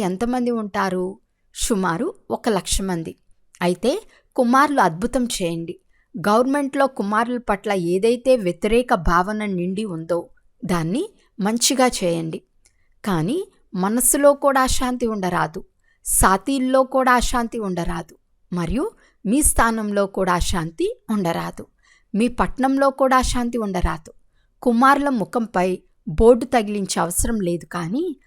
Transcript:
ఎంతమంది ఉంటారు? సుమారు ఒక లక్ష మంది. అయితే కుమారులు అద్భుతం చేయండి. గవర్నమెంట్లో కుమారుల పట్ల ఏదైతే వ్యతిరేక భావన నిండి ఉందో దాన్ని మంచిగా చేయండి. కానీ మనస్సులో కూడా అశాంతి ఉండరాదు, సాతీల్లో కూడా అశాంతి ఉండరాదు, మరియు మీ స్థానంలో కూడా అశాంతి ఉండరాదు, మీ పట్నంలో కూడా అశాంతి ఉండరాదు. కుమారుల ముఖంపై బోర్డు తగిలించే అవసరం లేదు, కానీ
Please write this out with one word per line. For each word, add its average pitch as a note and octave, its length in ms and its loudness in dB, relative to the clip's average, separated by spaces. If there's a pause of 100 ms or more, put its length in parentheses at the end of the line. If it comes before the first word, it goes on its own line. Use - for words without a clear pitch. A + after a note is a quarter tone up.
ఎంతమంది A#3+ 440 -2 (100)
ఉంటారు? F#3+ 440 -4 (500)
సుమారు G#3+ 520 -2 (280)
ఒక - 140 -4
లక్ష F#3 260 -2 (140)
మంది. F3 240 -6 (480)
అయితే F3+ 300 0 (440)
కుమారులు C4+ 520 4
అద్భుతం A3 360 -2 (120)
చేయండి. E3+ 400 -4 (400)
గవర్నమెంట్లో C4+ 680 2 (140)
కుమారుల A#3 400 -2 (100)
పట్ల G3+ 220 -2 (220)
ఏదైతే A#3+ 380 2 (140)
వ్యతిరేక G#3+ 480 0 (160)
భావన G3+ 360 2 (120)
నిండి F#3 260 -4 (120)
ఉందో E3 240 -2 (440)
దాన్ని F3 400 -2 (360)
మంచిగా A#3 480 2 (100)
చేయండి. E3+ 420 -4 (640)
కానీ F#3 340 -2 (460)
మనస్సులో B3 460 4 (140)
కూడా C4+ 240 4
అశాంతి B3 460 0
ఉండరాదు, F3 460 -2 (460)
సాతీల్లో B3+ 760 2 (120)
కూడా C4 180 2 (100)
అశాంతి A#3+ 360 -2 (100)
ఉండరాదు, F3 460 -6 (380)
మరియు F3 340 -2 (400)
మీ A#3 140 2 (100)
స్థానంలో A3 540 0 (120)
కూడా F#3 260 0
అశాంతి E3+ 460 -2 (280)
ఉండరాదు, E3+ 480 -4 (500)
మీ G#3+ 140 2 (120)
పట్నంలో C4+ 480 0 (120)
కూడా C4 240 4
అశాంతి A#3+ 420 -2
ఉండరాదు. E3+ 460 -4 (520)
కుమారుల C4+ 460 4 (120)
ముఖంపై F#3+ 460 -2 (400)
బోర్డు A#3 460 6
తగిలించే G#3 520 -2
అవసరం A3 320 -2 (100)
లేదు, E3+ 280 -4
కానీ F3+ 300 -4 (220)